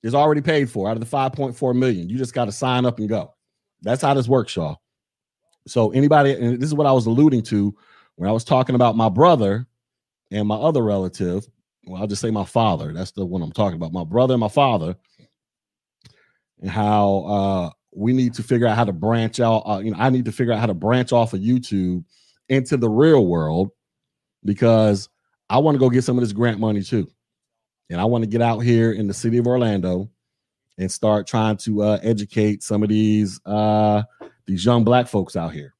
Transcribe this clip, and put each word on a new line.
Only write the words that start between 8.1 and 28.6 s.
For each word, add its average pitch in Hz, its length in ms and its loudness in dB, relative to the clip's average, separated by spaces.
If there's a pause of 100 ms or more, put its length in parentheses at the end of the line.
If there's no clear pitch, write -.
when 90 120 -4
I 110 40 0
was 113 120 -2
talking 131 300 0
about 120 220 0
my 113 120 2
brother 117 580 2 (640)
and 104 160 -2
my 107 100 -2
other 139 260 0
relative. 95 680 -2 (380)
Well, 92 160 -10
I'll 107 60 -6
just 98 140 -6
say 113 80 -2
my 101 140 -2
father. 87 480 0
That's 90 200 -10
the 98 120 -6
one 90 180 -6
I'm 78 100 -8
talking 95 240 -2
about. 82 160 -8
My 87 120 -6
brother 123 300 2
and 120 60 0
my 107 80 -2
father, 104 480 0 (1600)
and 92 100 -10
how, 104 560 2
uh, 98 440 -2 (220)
we 110 200 -2
need 127 220 0
to 104 80 -10
figure 120 240 0
out 107 100 2
how 117 80 2
to 98 80 -2
branch 113 480 -2
out. 113 200 4
Uh, 101 180 -4
you 107 140 -6
know, 90 60 -6
I 127 120 2
need 127 140 0
to 107 80 -6
figure 120 200 -2
out 107 60 0
how 117 80 0
to 101 80 -2
branch 120 380 0
off 117 200 2
of 98 80 -6
YouTube 95 640 -2 (440)
into 131 280 0
the 120 120 0
real 127 380 6
world 85 440 0 (720)
because 107 640 2 (400)
I 113 100 2
wanna 147 200 2
go 127 120 4
get 127 120 2
some 123 160 -2
of 123 40 0
this 107 100 -4
grant 113 260 0
money 107 240 -2
too. 104 260 -4 (840)
And 87 100 -6
I 101 40 -2
wanna 117 220 0
get 113 160 -2
out 117 180 0